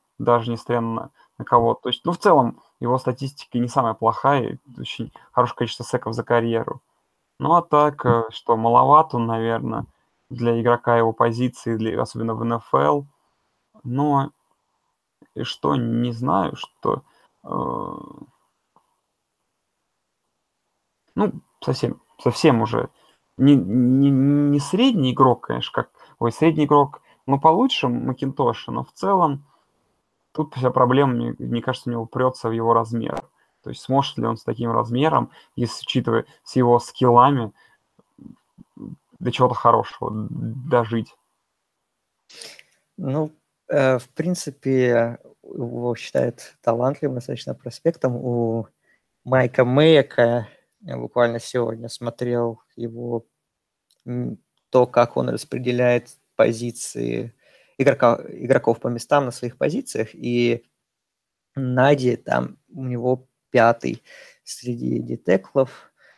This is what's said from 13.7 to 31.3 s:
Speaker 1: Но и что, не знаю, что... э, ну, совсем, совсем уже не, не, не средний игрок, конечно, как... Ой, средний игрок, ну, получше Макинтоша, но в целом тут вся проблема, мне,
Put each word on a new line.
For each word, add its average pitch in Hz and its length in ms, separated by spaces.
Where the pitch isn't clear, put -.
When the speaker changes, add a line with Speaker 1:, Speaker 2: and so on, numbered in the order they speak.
Speaker 1:
Но 139 460
и - 100
что, 143 320
не 120 360
знаю, 117 440
что... - 460
э, - 40
ну, 196 160
совсем, - 400
совсем 123 400
уже 113 280
не, 139 200
не, 127 540
не 143 500
средний 190 520
игрок, 127 360
конечно, 117 240
как... - 180
Ой, 117 140
средний 151 340
игрок, 143 360
ну, 139 140
получше 165 480
Макинтоша, 123 840
но 123 120
в - 80
целом 170 520
тут 156 220
вся 127 160
проблема, 131 440
мне, 117 240